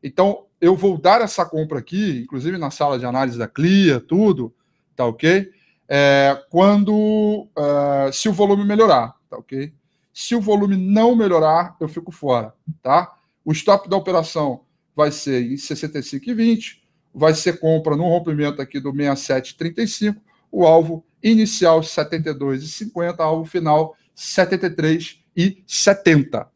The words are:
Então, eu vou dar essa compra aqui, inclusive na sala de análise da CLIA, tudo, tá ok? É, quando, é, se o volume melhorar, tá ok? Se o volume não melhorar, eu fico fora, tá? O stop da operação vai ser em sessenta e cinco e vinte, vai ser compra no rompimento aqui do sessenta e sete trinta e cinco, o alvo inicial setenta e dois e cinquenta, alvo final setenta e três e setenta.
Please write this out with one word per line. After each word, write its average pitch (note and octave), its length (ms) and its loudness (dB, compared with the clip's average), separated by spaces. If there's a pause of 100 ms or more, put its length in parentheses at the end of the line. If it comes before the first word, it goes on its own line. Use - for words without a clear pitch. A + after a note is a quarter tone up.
Então, F#3+ 440 -2 (140)
eu F3+ 160 4
vou F#3 220 0
dar F#3+ 220 4
essa G3 240 -2
compra D#3 340 -6
aqui, E3+ 460 -6
inclusive D3 340 -8
na D3 120 -6
sala C#3+ 280 -2
de B2 80 -8
análise B2 320 -4
da A2+ 80 -6
CLIA, E3 540 2
tudo, E3+ 540 0 (420)
tá B2 100 -2
ok? E3+ 440 0 (380)
É, C#3 640 2
quando, G#3 1040 2
é, C#3+ 560 0
se - 160 -4
o G#3 40 0
volume G3+ 320 2
melhorar, G3+ 500 2 (160)
tá - 80 -14
ok? C3+ 340 -12 (400)
Se - 220 -8
o A#3+ 60 0
volume G3+ 360 0
não G#3 380 2
melhorar, F3 680 2
eu D#3 80 -6
fico E3 220 -12
fora, A#2+ 420 -2 (300)
tá? D#3+ 340 0 (280)
O D#3 80 -2
stop G3 360 0
da F#3+ 80 -2
operação D#3+ 680 -4 (320)
vai D3+ 180 0
ser B2+ 380 -4
em C#3 60 -6
sessenta D3+ 440 -10
e - 20 -10
cinco C3+ 260 -10
e A#3+ 60 -4
vinte, A3+ 480 0 (320)
vai D#3 180 4
ser E3 280 -2
compra D#3+ 360 0
no E3 80 -2
rompimento D#3 560 -2
aqui C3+ 200 -8
do C3+ 100 -8
sessenta C#3+ 220 -2
e C3+ 40 -2
sete C3+ 400 -6
trinta E3 260 -6
e A3 60 -2
cinco, G#3 320 -4 (300)
o F#3 160 2
alvo D#3+ 400 4 (160)
inicial G#3 600 4
setenta D#3 480 -6
e D3 40 -6
dois C3+ 280 -6
e D#3 60 -14
cinquenta, F3 540 -8
alvo D#3+ 220 -2
final D#3 520 -2 (180)
setenta F#3 520 -2
e E3+ 40 -2
três D#3+ 500 -2 (160)
e F#3+ 300 -2
setenta. D#3+ 880 2